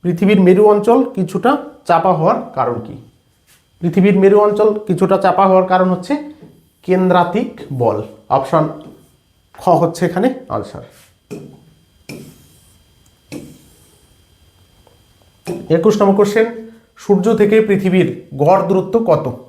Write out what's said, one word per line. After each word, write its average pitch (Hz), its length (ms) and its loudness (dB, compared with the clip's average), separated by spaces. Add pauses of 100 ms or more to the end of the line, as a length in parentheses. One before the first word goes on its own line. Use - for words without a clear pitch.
পৃথিবীর 190 360 2
মেরু 185 260 4
অঞ্চল 208 320 4 (160)
কিছুটা 190 360 -2 (340)
চাপা 175 280 0
হওয়ার 165 260 0 (160)
কারণ 120 300 -4
কি? - 120 -16 (840)
পৃথিবীর 190 360 2
মেরু 196 220 4
অঞ্চল 208 280 2 (180)
কিছুটা 190 320 0
চাপা 196 280 2
হওয়ার 185 200 4
কারণ 185 240 0
হচ্ছে 180 220 -4 (720)
কেন্দ্রাতিক 185 680 0 (220)
বল। 117 260 -2 (300)
অপশন 135 360 0 (920)
খ - 100 -20 (120)
হচ্ছে 170 300 -2
এখানে 185 220 -2 (200)
আনসার। - 360 -10 (4000)
একুশ 170 260 2
নম্বর 196 220 2
কোশ্চেন, 214 280 2 (540)
সূর্য 190 260 0 (100)
থেকে 208 240 2
পৃথিবীর 190 480 0 (260)
গড় 170 320 2
দূরত্ব 185 280 -2 (120)
কত? 151 200 0 (220)